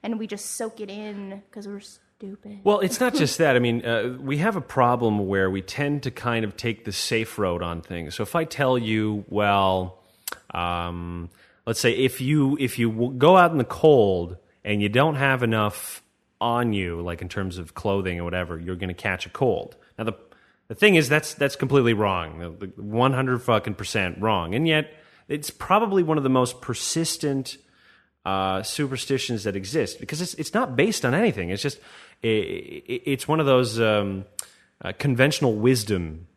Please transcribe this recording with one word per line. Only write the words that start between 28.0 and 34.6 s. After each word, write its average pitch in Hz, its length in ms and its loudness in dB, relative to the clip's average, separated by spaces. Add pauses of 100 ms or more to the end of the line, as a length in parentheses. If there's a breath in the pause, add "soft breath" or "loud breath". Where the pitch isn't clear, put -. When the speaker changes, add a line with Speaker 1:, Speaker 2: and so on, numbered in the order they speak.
Speaker 2:
uh, 95 380 -2
superstitions 127 840 -4
that 101 120 -2
exist, 104 440 -4
because 156 220 -8
it's, 175 120 -8
it's - 200 -10
not 202 220 -2
based 185 280 0
on 127 100 2
anything. 113 360 0
It's 101 120 -4
just, 139 160 -4 (440 loud breath)
i-, 113 60 -2
i-, 104 800 -4
it's 139 220 -4
one 156 120 2
of 147 60 2
those, 123 340 4
um, 101 440 2 (580 loud breath)